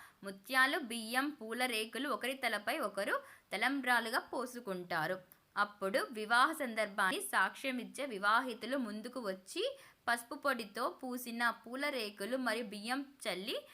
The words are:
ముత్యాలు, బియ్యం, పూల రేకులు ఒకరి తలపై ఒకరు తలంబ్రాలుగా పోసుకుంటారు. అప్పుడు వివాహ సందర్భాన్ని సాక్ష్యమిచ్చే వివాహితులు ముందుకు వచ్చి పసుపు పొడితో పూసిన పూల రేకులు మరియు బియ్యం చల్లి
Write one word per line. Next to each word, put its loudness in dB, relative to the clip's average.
ముత్యాలు, 2
బియ్యం, 0
పూల -2
రేకులు -2
ఒకరి 0
తలపై 0
ఒకరు 0
తలంబ్రాలుగా 2
పోసుకుంటారు. -2
అప్పుడు 0
వివాహ 4
సందర్భాన్ని 0
సాక్ష్యమిచ్చే 0
వివాహితులు 2
ముందుకు -4
వచ్చి -4
పసుపు 0
పొడితో -2
పూసిన 0
పూల -4
రేకులు -2
మరియు 0
బియ్యం -4
చల్లి -2